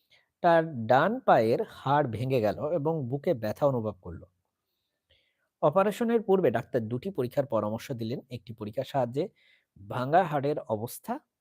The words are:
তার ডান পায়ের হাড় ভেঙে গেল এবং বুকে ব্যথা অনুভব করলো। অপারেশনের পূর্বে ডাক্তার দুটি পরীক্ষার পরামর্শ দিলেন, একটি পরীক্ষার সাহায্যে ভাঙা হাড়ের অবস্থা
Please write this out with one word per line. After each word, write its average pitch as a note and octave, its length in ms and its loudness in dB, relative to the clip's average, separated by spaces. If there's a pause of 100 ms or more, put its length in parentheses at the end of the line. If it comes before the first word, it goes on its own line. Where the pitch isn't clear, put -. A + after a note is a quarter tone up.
(420)
তার E3 440 2
ডান C#3+ 340 6
পায়ের C3 480 4
হাড় C#3+ 400 0
ভেঙে B2 320 -2
গেল G#2 180 0 (140)
এবং D#3+ 220 0 (160)
বুকে C#3+ 240 -2
ব্যথা A2 320 -4
অনুভব A2+ 340 -2
করলো। - 260 -14 (1400)
অপারেশনের G3 600 2
পূর্বে F#3 280 4
ডাক্তার A2+ 380 -2
দুটি B2+ 220 -6
পরীক্ষার C3 360 -4
পরামর্শ G#2+ 460 -2
দিলেন, A#2 280 -6 (100)
একটি A#2+ 220 -12
পরীক্ষার A2 320 -8
সাহায্যে C3+ 440 -4 (600)
ভাঙা B2+ 360 0
হাড়ের D3+ 340 -2
অবস্থা A2+ 560 -6 (260)